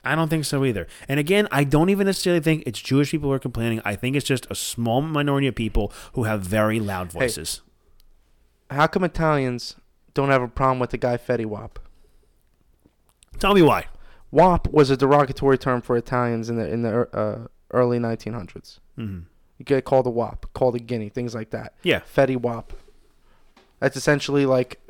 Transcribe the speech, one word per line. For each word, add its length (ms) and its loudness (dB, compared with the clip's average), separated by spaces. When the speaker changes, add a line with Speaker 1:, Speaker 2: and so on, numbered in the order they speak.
Speaker 1:
I 100 -2
don't 140 2
think 160 -2
so 180 -2
either. 240 -2
And 100 0
again, 320 2
I 140 2
don't 240 4
even 160 2
necessarily 380 0
think 240 0
it's 160 -8
Jewish 280 2
people 200 -2
who 20 0
are 60 0
complaining. 440 -4
I 140 -4
think 180 -4
it's 120 -2
just 240 -2
a 40 -14
small 460 -2
minority 460 0
of 80 -2
people 360 -2
who 120 -2
have 180 -2
very 380 0
loud 340 -6
Speaker 2:
Hey. 60 -6
Speaker 1:
voices. 420 -4
Speaker 2:
How 180 2
come 140 -2
Italians 760 -2
don't 160 0
have 140 4
a 60 -4
problem 320 0
with 100 -2
the 80 -6
Guy 180 0
Fieri 300 -2
wop? 320 -10
Speaker 1:
Tell 160 4
me 80 8
why. 240 4
Speaker 2:
Wop 380 6
was 220 4
a 60 2
derogatory 640 4
term 220 -2
for 160 0
Italians 540 -2
in 60 -4
the, 140 -4
in 120 -4
the, 340 -2
uh, 300 -4
early 280 2
nineteen 360 -4
hundreds. 460 -16
Speaker 1:
Mm-hmm. 220 -8
Speaker 2:
You 60 -18
get 200 0
called 220 4
a 40 -2
wop, 420 -4
called 240 0
a 20 -2
guinea, 300 -8
things 260 -6
like 160 -10
that. 320 -10
Speaker 1:
Yeah. 180 2
Speaker 2:
Fetty 360 0
wop. 360 -6
That's 180 0
essentially 500 2
like 320 0